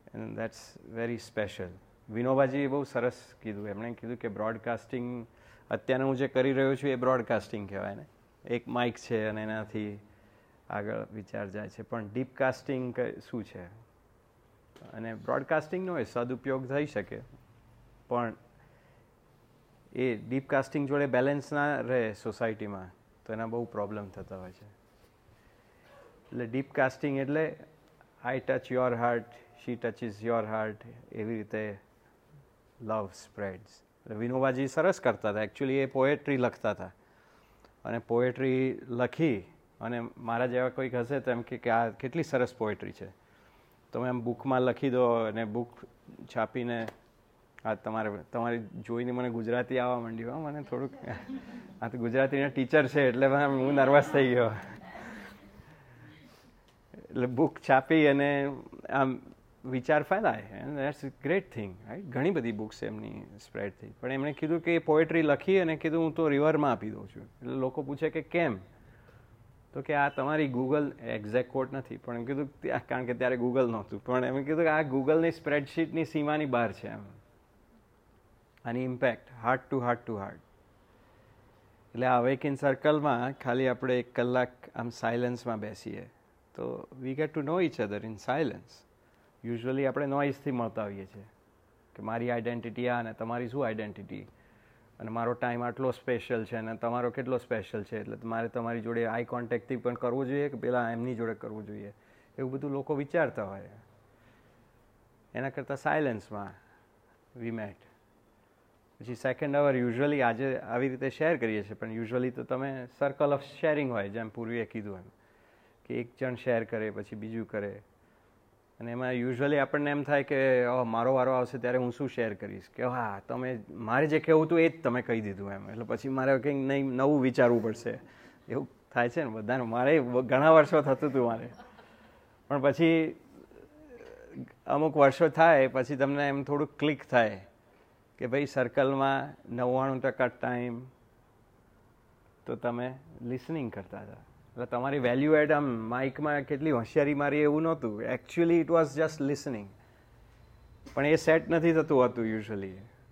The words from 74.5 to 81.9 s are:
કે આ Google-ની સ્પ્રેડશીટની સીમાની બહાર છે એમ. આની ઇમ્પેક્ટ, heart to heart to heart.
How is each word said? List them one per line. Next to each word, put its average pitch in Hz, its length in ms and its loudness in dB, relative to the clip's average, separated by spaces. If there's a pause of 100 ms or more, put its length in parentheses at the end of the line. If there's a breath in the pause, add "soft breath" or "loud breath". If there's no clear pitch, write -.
કે 165 60 4
આ 156 140 4
Google-ની 151 500 2
સ્પ્રેડશીટની 156 760 -2
સીમાની 151 400 0
બહાર 120 280 2
છે - 140 -14
એમ. 110 120 -10 (1700)
આની 123 180 -2
ઇમ્પેક્ટ, 127 440 0 (180)
heart 131 160 4 (120)
to 127 100 2
heart 120 260 0
to 110 80 -4
heart. 98 220 -10 (1600 soft breath)